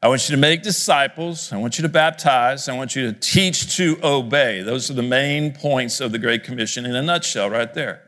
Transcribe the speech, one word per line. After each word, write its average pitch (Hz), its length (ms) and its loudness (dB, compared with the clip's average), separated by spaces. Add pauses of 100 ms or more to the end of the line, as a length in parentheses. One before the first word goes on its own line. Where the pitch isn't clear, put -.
I - 60 6
want 131 200 2
you 151 80 0
to 135 40 2
make 160 220 4
disciples. 165 880 -2
I 104 60 -8
want 113 220 -4
you 156 40 -2
to 160 60 0
baptize. 147 800 2
I 127 80 -6
want 127 180 -6
you 127 160 -2
to 104 80 -8
teach - 580 2
to 160 280 2
obey." 131 560 2
Those 120 300 -4
are 139 40 -8
the 123 80 0
main 143 520 0
points 131 440 0
of 120 140 -4
the 117 60 -2
Great 117 260 0
Commission 123 400 -6
in 123 100 -4
a 127 60 0
nutshell 156 480 0
right 117 240 -2
there. 123 360 -6